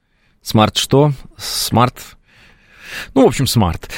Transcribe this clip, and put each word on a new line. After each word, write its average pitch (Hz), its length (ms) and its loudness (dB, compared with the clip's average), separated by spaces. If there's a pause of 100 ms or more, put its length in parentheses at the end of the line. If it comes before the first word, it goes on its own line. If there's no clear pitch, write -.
(420)
смарт 107 340 0
что? 143 360 2 (240)
Смарт. - 580 -2 (1200)
Ну, 262 100 4
в - 20 8
общем, 135 200 0
смарт. - 520 -2